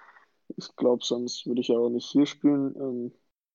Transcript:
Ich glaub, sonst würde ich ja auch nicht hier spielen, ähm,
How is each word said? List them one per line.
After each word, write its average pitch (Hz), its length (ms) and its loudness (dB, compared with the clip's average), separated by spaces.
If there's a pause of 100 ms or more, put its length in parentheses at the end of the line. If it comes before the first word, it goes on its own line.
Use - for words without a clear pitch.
(560)
Ich - 200 -14
glaub, 123 280 2
sonst 120 420 -4
würde 120 140 -2
ich 120 80 -2
ja 117 100 4
auch 120 120 2
nicht 120 200 -4
hier 143 160 4
spielen, 139 500 0
ähm, 127 360 -6 (420)